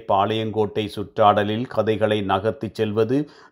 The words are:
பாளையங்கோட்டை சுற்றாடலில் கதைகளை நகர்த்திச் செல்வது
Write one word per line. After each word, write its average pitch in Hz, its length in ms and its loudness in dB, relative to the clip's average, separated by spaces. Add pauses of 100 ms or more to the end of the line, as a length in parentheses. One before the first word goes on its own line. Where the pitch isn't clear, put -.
பாளையங்கோட்டை 107 840 0
சுற்றாடலில் 104 840 2
கதைகளை 107 540 0
நகர்த்திச் 98 540 -2
செல்வது 110 420 0 (320)